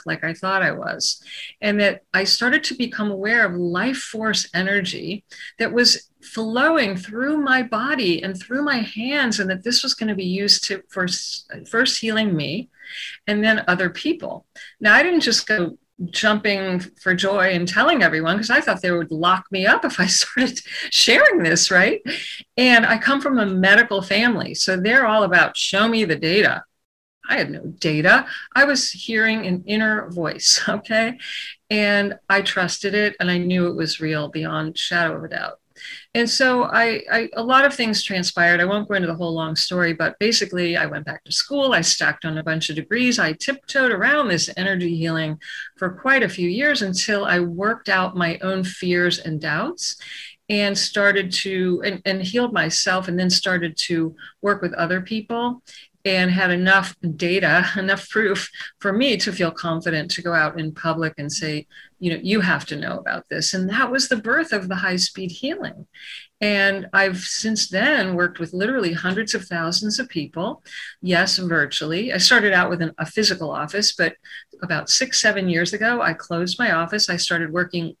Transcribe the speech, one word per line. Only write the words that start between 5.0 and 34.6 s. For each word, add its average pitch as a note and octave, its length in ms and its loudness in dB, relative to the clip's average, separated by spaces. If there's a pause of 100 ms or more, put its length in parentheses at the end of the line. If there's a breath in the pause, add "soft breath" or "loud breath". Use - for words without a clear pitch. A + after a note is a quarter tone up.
that A3+ 140 -2
was A#3+ 380 2 (120)
flowing A3+ 760 0
through A#3+ 400 -4
my C4 240 2
body A#3 600 0
and F#3+ 160 -6
through B3+ 240 -4
my C#4+ 160 0
hands, A#3 600 -2
and F#3+ 80 0
that F#3 160 -4
this A#3+ 180 0
was C4 120 -2
gonna G#3+ 200 -2
be F#3 120 -4
used G3 380 0
to F#3+ 260 -4
first, - 600 -6 (160)
first B3 320 0
healing A3 380 0
me D3+ 320 -4 (580 loud breath)
and G#3 160 0
then A3 240 2
other F#3 220 2
people. - 560 -6 (340 loud breath)
Now, G#3+ 160 6
I C4+ 80 8
didn't E4+ 180 4
just - 260 0
go G3 320 -2 (320)
jumping G3+ 720 0 (200)
for F#3 140 2
joy F#3+ 380 2
and F3 160 0
telling B3 340 4
everyone, D#3+ 340 2
'cause A3 140 -2
I C#4+ 100 6
thought F#3+ 200 0
they F3+ 100 0
would E3+ 200 0
lock F3 400 2
me F#3+ 160 0
up D#4 200 4
if - 140 -2
I F3+ 60 4
<laughs> - 140 2
started - 400 0 (300 loud breath)
sharing F4+ 520 6
this, E3 280 4
right? G3+ 300 6 (560 loud breath)
And A#3+ 280 6
I A3+ 140 2
come C#4 240 2
from C4+ 160 2
a G#3 80 2
medical G3 560 6
family, G#3 520 0
so F#3+ 220 0
they're A#3 300 4
all G#3+ 180 4
about, F3+ 320 4
"Show G#3 320 2
me A3+ 160 2
the D#3+ 120 0
data." D#3+ 480 2 (640)
I - 80 0
had D3+ 140 -2
no D3+ 160 -10
data. E3 600 2 (300 loud breath)
I C4+ 80 8
was C#4+ 260 0
hearing A3 560 -2
an F3+ 180 -2
inner G#3+ 460 0
voice, - 540 0
<laughs> - 40 -2
okay? A3+ 480 0 (520 loud breath)
And G3+ 500 0 (100)
I G3 140 4
trusted G3 520 -2
it, G#3 260 2
and F3+ 100 0
I F3+ 80 2
knew F3 280 2
it F3 100 -2
was D#3+ 240 -2
real D#3 280 -2
beyond D#3 480 -6